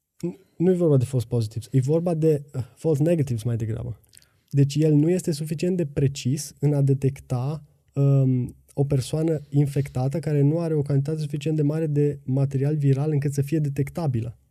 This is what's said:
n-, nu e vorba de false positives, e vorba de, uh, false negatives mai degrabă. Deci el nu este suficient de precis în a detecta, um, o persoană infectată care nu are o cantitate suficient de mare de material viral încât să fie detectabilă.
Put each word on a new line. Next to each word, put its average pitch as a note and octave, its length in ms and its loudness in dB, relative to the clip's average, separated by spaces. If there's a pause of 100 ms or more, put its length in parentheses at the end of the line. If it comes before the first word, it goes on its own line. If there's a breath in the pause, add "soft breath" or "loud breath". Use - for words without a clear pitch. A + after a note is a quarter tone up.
(200)
n-, F3 180 -8 (200)
nu F3+ 140 4
e F#3 40 2
vorba E3 220 4
de B2 80 2
false B2+ 240 -2
positives, A2+ 420 -4
e C3+ 80 2
vorba E3 340 0
de, D#3 300 2 (100)
uh, C3 80 -4 (140)
false D3+ 280 0
negatives D3 400 0
mai A#2 140 -2
degrabă. A2+ 420 -6 (500 soft breath)
Deci C#3 260 2
el D#3 180 4
nu D3 160 4
este F3+ 220 0
suficient D#3+ 460 -4
de F3 80 0
precis C#3 760 -2
în D3 140 2
a C#3+ 80 2
detecta, C3+ 840 -2 (300)
um, C3+ 640 2 (180)
o C#3+ 120 -2
persoană D3+ 640 -2
infectată C#3 680 0
care D3+ 220 0
nu D3 180 4
are E3 140 -2
o D3+ 80 2
cantitate C#3+ 380 -2
suficient D#3 360 -4
de D#3 60 0
mare D#3 260 0
de D3 360 0
material C#3 520 0
viral C#3+ 360 2
încât C#3+ 220 0
să C#3 80 -2
fie D#3+ 180 -2
detectabilă. C#3 760 -4 (140)